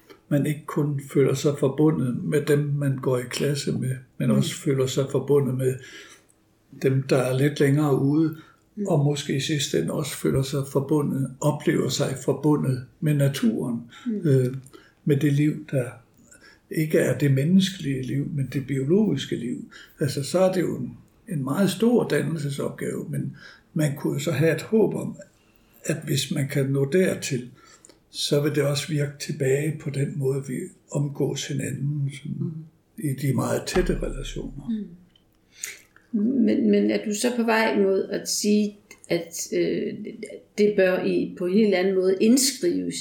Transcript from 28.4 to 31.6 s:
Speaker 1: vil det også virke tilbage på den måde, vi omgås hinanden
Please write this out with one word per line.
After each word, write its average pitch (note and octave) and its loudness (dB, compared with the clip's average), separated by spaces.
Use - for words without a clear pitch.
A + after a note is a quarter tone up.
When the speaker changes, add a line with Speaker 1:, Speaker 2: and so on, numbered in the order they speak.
Speaker 1:
vil C#3+ 0
det D3 2
også C#3+ -2
virke C#3+ -2
tilbage C#3+ -2
på D3 -8
den C#3 -2
måde, C3+ -2
vi C3 -6
omgås C#3+ -4
hinanden C#3 -4